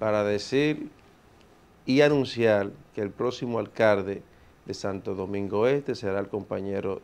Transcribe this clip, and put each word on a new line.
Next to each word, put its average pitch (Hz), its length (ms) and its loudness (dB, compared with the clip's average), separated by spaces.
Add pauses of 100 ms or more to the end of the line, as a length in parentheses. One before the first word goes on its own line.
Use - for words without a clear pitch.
para 107 240 2
decir 139 640 0 (960)
y 131 140 4
anunciar 117 720 4 (240)
que 110 60 -6
el 101 100 -4
próximo 120 500 -4
alcalde 101 600 2 (440)
de 98 80 -8
Santo 98 400 -6
Domingo 101 540 -2
Este 143 260 -2
será 98 240 -4
el 98 100 -4
compañero 98 760 -6